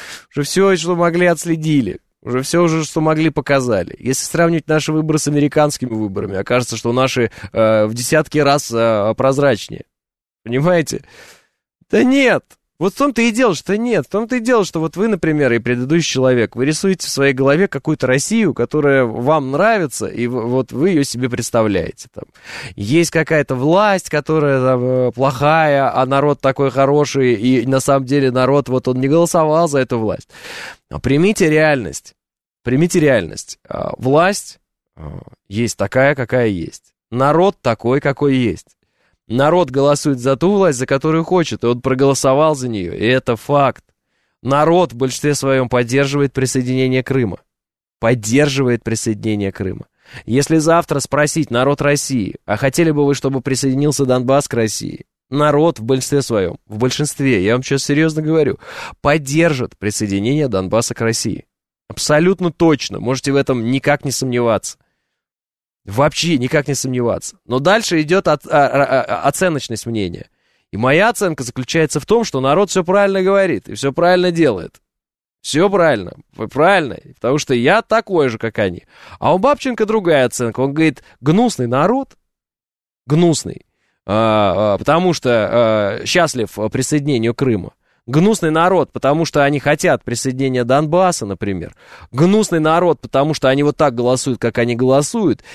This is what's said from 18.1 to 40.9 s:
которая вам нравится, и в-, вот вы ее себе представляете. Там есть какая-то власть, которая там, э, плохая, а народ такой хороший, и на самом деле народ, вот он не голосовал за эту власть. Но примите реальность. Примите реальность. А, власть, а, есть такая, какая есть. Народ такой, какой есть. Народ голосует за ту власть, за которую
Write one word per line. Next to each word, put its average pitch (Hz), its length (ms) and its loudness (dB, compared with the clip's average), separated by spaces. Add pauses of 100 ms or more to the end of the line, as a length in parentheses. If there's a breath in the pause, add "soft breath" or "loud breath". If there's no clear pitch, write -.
которая 139 480 2
вам 131 480 -2
нравится, 170 560 0
и 117 180 -4
в-, 120 220 -4
вот 127 240 -2
вы 143 180 0
ее 156 140 2
себе 127 260 -4
представляете. 110 840 -2
Там - 120 -16 (520 loud breath)
есть 147 360 0
какая-то 151 420 0
власть, 180 560 0
которая 147 560 0
там, 127 180 2
э, 127 280 0
плохая, 139 840 2
а 127 120 2
народ 139 340 0
такой 135 300 0
хороший, 139 640 2
и 123 320 2
на 135 140 0
самом 135 260 0
деле 135 240 2
народ, 127 360 2
вот 127 200 -2
он 127 120 0
не 135 80 -2
голосовал 165 600 2
за 143 100 -2
эту 123 220 -2
власть. 107 300 -6 (600 loud breath)
Но - 100 -10
примите 160 520 2
реальность. 147 640 0 (480)
Примите 160 360 2
реальность. 123 600 0 (100)
А, - 300 -6
власть, 160 600 0 (360)
а, 76 240 -14 (280)
есть 107 300 -4
такая, 131 380 2
какая 123 320 -2
есть. 87 480 -8 (160)
Народ 151 500 2
такой, 123 400 -2
какой 139 360 0
есть. 113 380 -4 (520)
Народ 143 440 2
голосует 139 480 2
за 131 160 0
ту 165 160 0
власть, 185 260 2
за 127 80 -2
которую 156 380 0